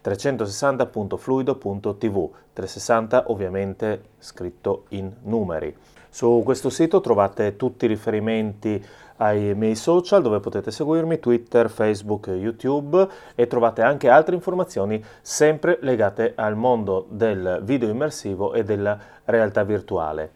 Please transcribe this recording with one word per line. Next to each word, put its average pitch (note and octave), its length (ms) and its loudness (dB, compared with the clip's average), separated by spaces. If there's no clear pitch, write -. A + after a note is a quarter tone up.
trecentosessanta A#2+ 840 -2
punto G2+ 320 -6
fluido C3 380 -2
punto G2+ 400 -6
T A2+ 120 -4
V, F#2+ 220 -2
trecentosessanta A2 760 0
ovviamente G2 760 -4
scritto - 720 -6
in G2 260 -10
numeri. F2 520 -4
Su A#2+ 260 4
questo B2+ 240 0
sito D#3 320 2
trovate G#2 540 2
tutti - 300 -4
i - 40 4
riferimenti G#2+ 960 -2
ai G#2 360 2
miei A2 220 0
social, F3 440 2
dove G#2+ 200 2
potete G#2 320 -6
seguirmi, D#3+ 480 -2
Twitter, A#2+ 500 2
Facebook, G#2 560 -2
YouTube, C3+ 800 0
e A#2+ 100 4
trovate A#2 360 2
anche C3+ 260 4
altre D#3 260 8
informazioni E3+ 640 -4
sempre D#3 600 2
legate A2+ 520 0
al G#2+ 220 -2
mondo G#2+ 520 0
del F#2+ 540 -2
video A#2 260 -2
immersivo G#2+ 640 -4
e A2+ 120 0
della G#2 340 -2
realtà A2 360 2
virtuale. E2 720 -4